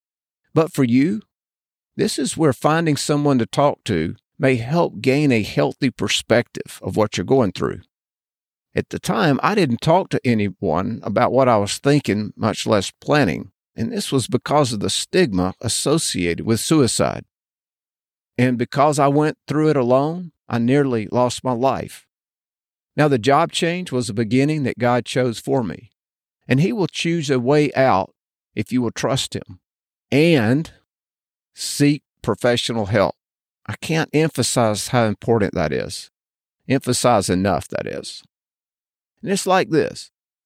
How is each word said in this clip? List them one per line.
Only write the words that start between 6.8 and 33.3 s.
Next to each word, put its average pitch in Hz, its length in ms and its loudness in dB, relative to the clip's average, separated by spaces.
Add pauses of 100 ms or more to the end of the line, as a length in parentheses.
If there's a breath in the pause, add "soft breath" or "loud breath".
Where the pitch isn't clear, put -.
of 101 140 -6
what 107 220 0
you're 92 80 -4
going 117 260 2
through. - 300 -6 (920)
At - 160 -4
the - 100 -8
time, 156 440 0
I 165 100 0
didn't 147 280 0
talk 175 280 2
to 120 160 -2
anyone 101 800 -2
about 98 300 0
what 131 160 4
I 117 80 4
was 101 200 -2
thinking, 107 600 0
much 101 280 -2
less 107 240 0
planning, 117 640 -2 (240)
and - 160 -6
this - 200 -8
was 131 160 0
because 135 440 0
of 110 80 -6
the 92 100 -2
stigma 95 720 0
associated 92 840 -2
with 110 160 0
suicide. 107 640 0 (1120)
And 123 200 2
because 135 400 0
I 139 120 4
went 151 360 2
through 151 240 0
it 147 80 2
alone, 143 540 0 (160)
I 117 100 -4
nearly 123 540 2
lost 123 320 0
my 127 80 -2
life. 120 560 -4 (880)
Now, 151 120 4
the 139 120 2
job 139 320 2
change 170 400 -4
was 123 180 -4
a 110 40 -6
beginning 131 500 0
that 123 160 -4
God 120 260 0
chose 127 340 -4
for 135 240 -2
me, - 280 -10 (560)
and 127 120 4
He 196 140 2
will 196 140 0
choose 165 420 -4
a 131 100 2
way 143 340 2
out 113 400 2 (420)
if - 160 -6
you 127 100 0
will 113 100 -2
trust - 440 -4
Him - 240 -14 (520)
and 147 600 2 (840)
seek - 500 0 (180)
professional 117 680 -2
help. 98 280 2 (500)